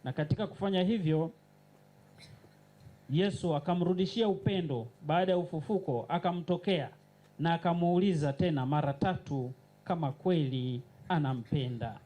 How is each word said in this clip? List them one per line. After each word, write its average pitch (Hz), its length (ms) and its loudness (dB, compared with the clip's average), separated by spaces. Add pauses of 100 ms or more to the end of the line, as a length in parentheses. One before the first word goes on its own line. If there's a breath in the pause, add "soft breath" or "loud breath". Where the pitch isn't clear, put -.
Na 131 100 -8
katika 196 340 -2
kufanya 190 360 0
hivyo, 165 480 2 (1800)
Yesu 170 460 0
akamrudishia 180 720 0
upendo 180 600 0 (200)
baada 180 240 2
ya 180 60 4
ufufuko, 165 720 -2
akamtokea, 175 800 0 (500)
na 165 140 2
akamuuliza 170 800 2
tena 151 320 2
mara 143 280 2
tatu 143 580 -2 (320)
kama 160 280 -2
kweli 131 680 0 (280)
anampenda. 123 960 -2